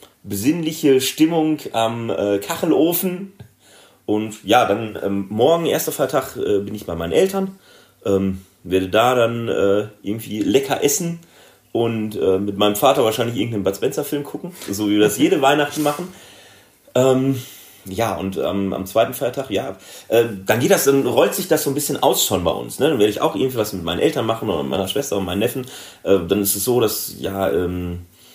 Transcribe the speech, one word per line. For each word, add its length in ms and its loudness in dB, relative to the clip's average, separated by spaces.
besinnliche 800 0
Stimmung 580 2
am, 380 -2
äh, 280 0
Kachelofen. 920 0
Und 380 -4
ja, 220 4
dann, 360 -2
ähm, 280 -2
morgen, 360 4
erster 240 0
Feiertag, 460 -2
äh, 240 0
bin 140 -8
ich 120 -12
bei 80 -6
meinen 180 -6
Eltern, 460 0
ähm, 380 0
werde 260 0
da 260 2
dann, 340 0
äh, 380 2
irgendwie 380 -6
lecker 420 0
essen 380 0
und, 440 -2
äh, 220 2
mit 200 -4
meinem 180 2
Vater 280 4
wahrscheinlich 320 0
irgendeinen 280 -2
Bud 120 -2
Spencer-Film 480 -4
gucken, 280 -12
so 180 -2
wie 60 2
wir 60 4
das 180 4
jede 240 4
<laughs> 0 -
Weihnachten 400 2
machen. 260 -2
Ähm, 460 4
ja, 320 -2
und, 200 -4
ähm, 360 -2
am 140 -4
zweiten 280 0
Feiertag, 360 -4
ja, 260 -4
äh, 160 4
dann 160 2
geht 100 4
das, 140 4
dann 220 4
rollt 280 2
sich 140 -6
das 140 2
so 80 -2
ein 40 0
bisschen 280 -4
aus 240 2
schon 180 0
bei 60 2
uns, 280 -6
ne? 120 4
Dann 80 0
werde 120 4
ich 120 -4
auch 140 0
irgendwie 220 -2
was 140 -2
mit 120 -6
meinen 160 -2
Eltern 260 0
machen 240 -2
oder 120 -2
mit 80 -4
meiner 180 -2
Schwester 280 -4
und 80 -2
meinen 140 -2
Neffen. 280 -2
Äh, 240 4
dann 160 2
ist 140 -2
es 80 -6
so, 160 2
dass, 380 -2
ja, 320 -2
ähm, 500 -2